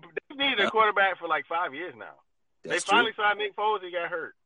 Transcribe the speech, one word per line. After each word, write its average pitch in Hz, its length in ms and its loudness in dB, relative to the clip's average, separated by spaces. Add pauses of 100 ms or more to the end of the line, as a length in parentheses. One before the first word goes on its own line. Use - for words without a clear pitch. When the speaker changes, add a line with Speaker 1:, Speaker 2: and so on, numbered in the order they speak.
Speaker 1:
they - 340 -14
needed 269 260 0
a 196 40 4
Speaker 2:
Huh? - 60 2
Speaker 1:
quarterback 196 480 2
for, 170 100 -8
like, 151 180 0
five 165 280 -4
years 160 240 -8
now. 80 180 -16 (480)
Speaker 2:
That's 170 200 -2
Speaker 1:
They 196 60 -4
finally 226 220 4
Speaker 2:
true. 220 120 -4
Speaker 1:
signed 208 140 4
Nick 208 160 -4
Foles. 208 300 0
He 175 80 -10
got 170 160 -4
hurt. 160 260 -6 (120)